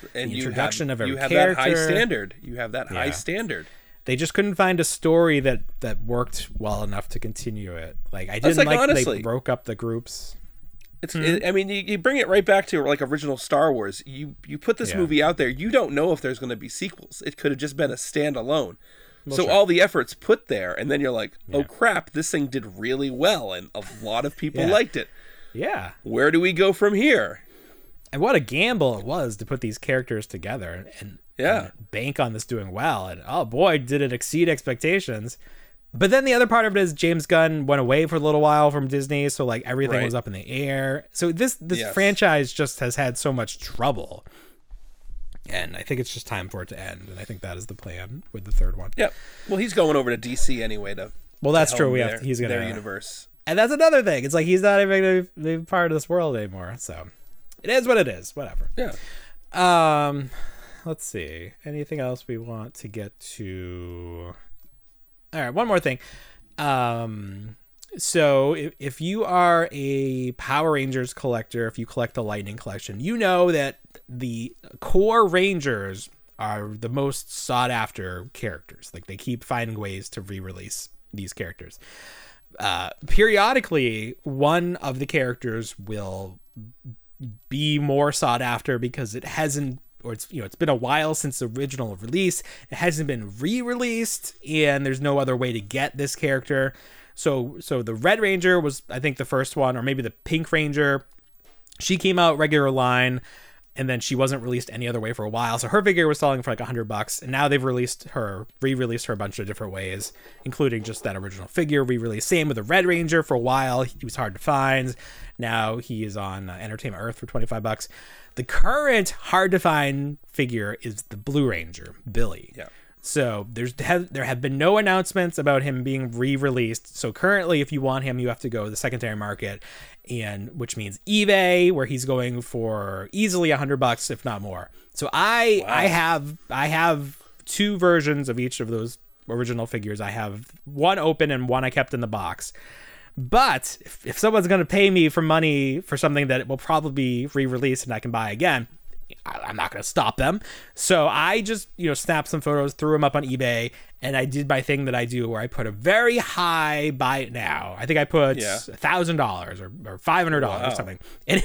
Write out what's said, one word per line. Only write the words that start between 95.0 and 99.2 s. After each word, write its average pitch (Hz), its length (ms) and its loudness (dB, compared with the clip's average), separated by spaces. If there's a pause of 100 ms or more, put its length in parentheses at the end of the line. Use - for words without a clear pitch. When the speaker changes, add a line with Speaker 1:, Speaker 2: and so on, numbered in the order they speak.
Speaker 2:
no 139 180 2
other 131 160 2
way 127 200 0
to 113 60 -4
get 131 360 -4
this 143 180 -4
character. 135 600 0 (400)
So, 135 460 0
so 127 220 -2
the 113 120 -6
Red 175 260 2
Ranger 185 400 4
was, 147 300 -2
I 127 100 -6
think, 139 160 -2
the 131 80 -6